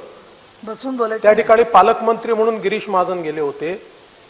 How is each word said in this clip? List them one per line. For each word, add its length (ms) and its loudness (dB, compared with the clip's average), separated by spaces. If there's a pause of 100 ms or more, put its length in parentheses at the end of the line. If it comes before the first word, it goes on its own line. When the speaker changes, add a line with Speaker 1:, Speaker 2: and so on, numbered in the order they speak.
(640)
Speaker 1:
बसून 320 -10
बोलायचं. 260 -4
Speaker 2:
त्या 100 6
ठिकाणी 300 4
पालकमंत्री 680 2
म्हणून 240 0
गिरीश 320 -4
महाजन 300 0
गेले 220 -6
होते. 420 -6 (480)